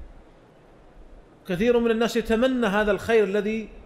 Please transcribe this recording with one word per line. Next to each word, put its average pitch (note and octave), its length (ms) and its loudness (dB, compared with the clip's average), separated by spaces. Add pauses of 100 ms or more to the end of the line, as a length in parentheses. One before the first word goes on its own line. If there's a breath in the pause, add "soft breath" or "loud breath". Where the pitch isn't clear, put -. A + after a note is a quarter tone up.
(1500)
كثير A3+ 320 2
من A#3 120 2
الناس A3+ 240 0
يتمنى A#3 520 0
هذا G#3 240 0
الخير G#3+ 320 2
الذي G#3 460 -4 (160)